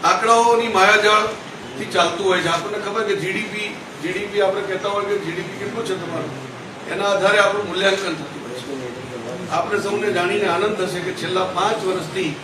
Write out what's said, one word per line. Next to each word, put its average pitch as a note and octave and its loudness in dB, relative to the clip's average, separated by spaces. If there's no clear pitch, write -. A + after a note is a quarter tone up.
આંકડાઓની A#3 6
માયાજાળથી G#3 2
ચાલતું F3 2
હોય F#3 4
છે. E3 0
આપણને G3 -2
ખબર G#3 -2
કે G3+ 0
જી E3+ -4
ડી G#3 -4
પી, G3+ -6
જી E3+ -4
ડી G3+ -4
પી G3+ 2
આપણે G3 2
કહેતા G3 -4
હોય G3+ -2
કે G3+ 0
જી E3 -6
ડી F#3 -6
પી - -10
કેટલું A3+ -6
છે F#3 -2
તમારું, E3 -6
એના G3+ 0
આધારે G3 4
આપણું G3 2
મૂલ્યાંકન F#3+ 0
થતું C#3+ -10
હોય B2 -10
છે. C3 -10
આપણે G3 0
સૌને G3+ 0
જાણીને F#3+ 2
આનંદ G3+ 2
થશે F3+ -2
કે F3+ -4
છેલ્લા F#3 -2
પાંચ G#3 2
વર્ષથી F3 -2